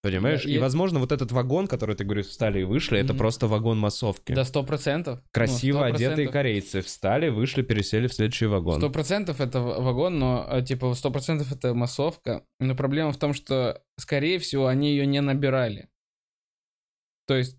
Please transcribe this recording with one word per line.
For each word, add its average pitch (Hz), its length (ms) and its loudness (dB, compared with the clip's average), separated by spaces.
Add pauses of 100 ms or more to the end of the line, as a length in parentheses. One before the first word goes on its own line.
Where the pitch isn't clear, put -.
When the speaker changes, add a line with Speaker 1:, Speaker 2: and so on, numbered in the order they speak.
Speaker 1:
Понимаешь? 104 400 0
Speaker 2:
Да, 143 60 -6
Speaker 1:
И, 143 60 0
Speaker 2:
и - 20 2
Speaker 1:
возможно, 147 420 2
вот 131 140 0
этот 123 180 -2
вагон, 131 360 0
который 107 280 -2
ты 107 80 -6
говоришь, 101 240 -2
встали 104 320 0
и 95 60 0
вышли, 107 340 0
это 131 140 0
Speaker 2:
Мгм. 135 40 -2
Speaker 1:
просто 113 300 0
вагон 110 320 2
массовки. 104 540 -2
Speaker 2:
Да, 131 100 2
сто 135 200 -2
процентов. 143 580 -4 (100)
Speaker 1:
Красиво 127 480 2
Speaker 2:
Ну, 139 60 4
сто 113 100 2
Speaker 1:
одетые 117 140 2
Speaker 2:
процентов. 147 240 0
Speaker 1:
корейцы 104 480 0
встали, 127 480 0
вышли, 127 320 0
пересели 110 460 0
в - 60 -2
следующий 110 320 0
вагон. 85 340 2
Speaker 2:
Сто 143 100 2
процентов 160 500 -2
это 131 220 0
в-, 117 200 -2
вагон, 143 380 0
но, 127 320 0
э, 131 120 2
типа, 127 320 -2
сто 160 160 -2
процентов 143 420 -2
это 127 200 -2
массовка. 120 680 -2 (160)
Но 131 160 0
проблема 139 380 0
в 131 40 -6
том, 143 160 0
что, 127 480 -2 (160)
скорее 151 420 0
всего, 135 280 0
они 139 240 2
ее 139 140 2
не 139 160 2
набирали. 135 680 0 (1400)
То 135 80 2
есть 127 240 0